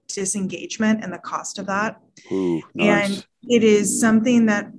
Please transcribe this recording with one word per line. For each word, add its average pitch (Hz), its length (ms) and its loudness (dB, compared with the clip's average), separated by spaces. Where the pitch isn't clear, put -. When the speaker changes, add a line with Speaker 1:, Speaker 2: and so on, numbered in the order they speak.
Speaker 1:
disengagement 196 960 -4
and 185 80 -10
the 175 60 -10
cost - 400 -10
of 196 80 -10
that. 202 340 -4
Speaker 2:
Ooh, 87 300 -2
Speaker 1:
And 202 360 2
Speaker 2:
nice. - 120 -10
Speaker 1:
it 240 140 4
is 208 360 2
something 226 460 4
that 208 340 0